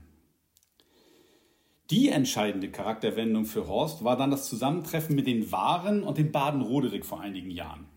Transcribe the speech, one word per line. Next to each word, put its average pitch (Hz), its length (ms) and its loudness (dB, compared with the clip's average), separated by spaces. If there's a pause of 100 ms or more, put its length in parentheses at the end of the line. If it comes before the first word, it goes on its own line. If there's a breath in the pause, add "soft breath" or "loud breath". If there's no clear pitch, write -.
(1900 soft breath)
Die 254 180 6
entscheidende 104 640 2
Charakterwendung 110 720 -2
für 101 240 -4
Horst 123 360 -2
war 123 120 4
dann 135 140 0
das 139 180 -2
Zusammentreffen 151 680 -2
mit 135 120 2
den 113 260 0
Waren 175 500 2
und 156 140 -2
dem 151 160 2
Baden 143 300 2
Roderick 113 420 0
vor - 160 -10
einigen 95 300 -8
Jahren. 78 360 -10 (100)